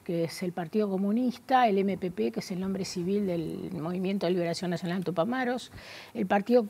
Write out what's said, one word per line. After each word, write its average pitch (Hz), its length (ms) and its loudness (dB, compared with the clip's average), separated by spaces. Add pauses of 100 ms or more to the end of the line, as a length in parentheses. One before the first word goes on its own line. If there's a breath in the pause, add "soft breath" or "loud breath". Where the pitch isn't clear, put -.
que 170 220 -2
es - 180 -6
el 180 100 -2
Partido 202 360 0
Comunista, 226 800 2
el 196 100 4
M 196 200 2
P 180 120 -2
P, 220 220 -2
que 202 80 -6
es - 100 -6
el 180 100 -4
nombre 190 240 -2
civil 196 420 0
del 170 440 -4 (100)
Movimiento 185 460 0
de 170 60 4
Liberación 175 380 0
Nacional 175 340 -2
Tupamaros, 240 680 0 (440 loud breath)
el 214 120 -2
Partido 208 440 4